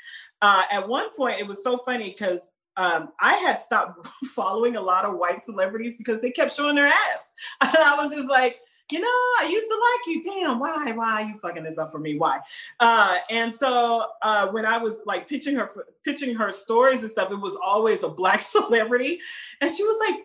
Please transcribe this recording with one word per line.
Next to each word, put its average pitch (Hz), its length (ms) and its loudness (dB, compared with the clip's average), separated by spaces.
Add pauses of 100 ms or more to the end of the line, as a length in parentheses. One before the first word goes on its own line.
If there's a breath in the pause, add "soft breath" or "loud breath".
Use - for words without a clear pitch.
(420 loud breath)
Uh, 196 300 6
at 202 160 -2
one 339 260 -2
point, 240 280 -2
it 202 60 -8
was 196 140 -10
so 247 180 -2
funny 233 340 -6
'cause, 180 400 -6 (240)
um, 165 320 0 (100)
I 240 160 4
had 359 240 0
stopped 180 480 -2
<laughs> - 260 -14
following 220 440 0
a 196 40 -6
lot 185 240 2
of 190 120 -4
white 175 260 -2
celebrities 220 540 -4
because 220 240 -4
they 247 100 -2
kept 269 220 0
showing 294 220 0
their 285 120 6
ass. - 460 0 (140 loud breath)
<laughs> - 140 -2
And 269 140 4
I 294 220 8
was 294 160 -2
just 269 160 -4
like, 254 280 4 (340 soft breath)
"You 320 100 -2
know, 453 60 0 (340)
I 302 100 0
used 440 160 0
to 427 80 -2
like 480 400 2
you. 330 80 -4
Damn, 349 360 -2
why, 302 340 -4
why 220 300 -2
are 214 40 -8
you 208 120 -12
fucking 165 240 -8
this 160 140 -8
up 156 140 -4
for 151 80 -10
me? 151 180 -4
Why?" 160 220 0 (400 loud breath)
Uh, 220 380 6 (120)
and 226 240 -2
so, 240 520 2 (160)
uh, 208 260 2
when 214 180 -2
I 226 120 2
was, 220 280 -6
like, 196 220 -4
pitching 277 300 -4
her 214 100 -2
for, - 180 -14 (200)
pitching 277 300 -4
her 208 180 -2
stories 240 480 4
and 220 100 -6
stuff, - 200 -2
it 202 100 -6
was 190 160 -8
always 208 460 0
a 160 60 -2
Black 185 320 2
<laughs> - 140 -2
celebrity. 247 640 2 (420 loud breath)
And 330 100 2
she 403 140 -2
was 440 120 2 (100)
like - 180 -2